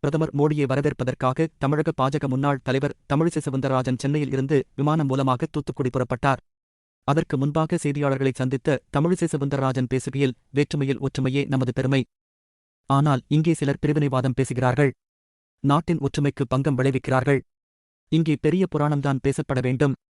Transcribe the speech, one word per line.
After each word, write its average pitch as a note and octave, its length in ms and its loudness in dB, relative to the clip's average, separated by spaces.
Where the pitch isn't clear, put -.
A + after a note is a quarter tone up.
பிரதமர் D3+ 380 -2
மோடியை D3 320 2
வரவேற்பதற்காக C3+ 760 -2
தமிழக D3 360 0
பாஜக C#3 340 0
முன்னாள் C#3 340 0
தலைவர் C#3 260 0
தமிழிசை D#3+ 340 0
சவுந்தரராஜன் C3 580 -2
சென்னையில் C#3+ 320 -2
இருந்து C#3 220 0
விமானம் D3 320 2
மூலமாக C3 420 0
தூத்துக்குடி C3+ 420 -4
புறப்பட்டார். B2+ 480 -2
அதற்கு D#3 300 0
முன்பாக D#3 440 0
செய்தியாளர்களை C3+ 560 0
சந்தித்த C3 360 0
தமிழிசை E3+ 360 2
சவுந்தரராஜன் C3+ 600 -2
பேசுகையில், C3 420 -2
"வேற்றுமையில் C#3+ 480 0
ஒற்றுமையே C3+ 380 -2
நமது B2+ 240 0
பெருமை. C3 220 2
ஆனால் C#3+ 240 4
இங்கே D#3+ 240 4
சிலர் C#3 220 -2
பிரிவினைவாதம் C3+ 560 0
பேசுகிறார்கள். B2+ 540 2
நாட்டின் E3 360 0
ஒற்றுமைக்கு C#3+ 380 -2
பங்கம் C#3 240 0
விளைவிக்கிறார்கள். C3 640 0
இங்கே D#3 180 2
பெரிய F3+ 260 2
புராணம்தான் C#3+ 540 0
பேசப்பட C#3 420 -2
வேண்டும். C3 300 0